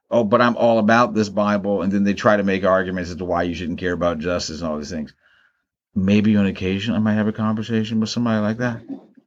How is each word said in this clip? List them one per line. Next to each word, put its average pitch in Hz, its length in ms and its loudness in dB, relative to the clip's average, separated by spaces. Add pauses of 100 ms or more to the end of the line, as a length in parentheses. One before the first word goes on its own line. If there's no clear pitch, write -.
(100)
"Oh, 117 140 2
but 110 160 4
I'm 120 160 2
all 117 220 4
about 113 360 4
this 107 140 0
Bible," 101 540 0
and 98 100 -2
then 101 120 2
they 101 100 2
try 104 220 2
to 101 60 2
make 98 220 0
arguments 92 460 0
as 87 60 -10
to 90 80 -6
why 87 180 0
you 87 120 -2
shouldn't 85 240 -6
care 90 140 -2
about 85 280 0
justice 85 400 -4
and 82 100 -4
all 76 80 -4
these 73 120 -10
things. 78 220 -8 (800)
Maybe 104 420 4
on 101 100 4
occasion 98 480 -2
I 104 40 -2
might 107 160 2
have 107 140 0
a 110 40 -2
conversation 110 680 -2
with 107 80 0
somebody 117 320 -2
like 107 180 -2
that. 120 240 -4 (440)